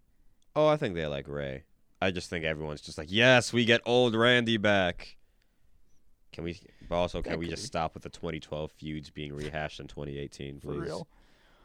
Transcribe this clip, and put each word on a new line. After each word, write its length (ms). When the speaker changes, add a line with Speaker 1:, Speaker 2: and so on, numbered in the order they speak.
Speaker 1:
Oh, 120
I 100
think 180
they 120
like 220
Rey. 360
I 100
just 200
think 140
everyone's 360
just 180
like, 120
"Yes, 420
we 120
get 220
old 280
Randy 420
back." 600
Can 120
we, 160
but 80
also, 260
can 100
Speaker 2:
That 60
Speaker 1:
we 80
Speaker 2:
could 60
Speaker 1:
just 100
Speaker 2:
be. 60
Speaker 1:
stop 260
with 80
the 80
twenty 300
twelve 320
feuds 380
being 220
rehashed 480
in 60
twenty 320
eighteen, 420
Speaker 2:
For 140
Speaker 1:
please? 60
Speaker 2:
real. 280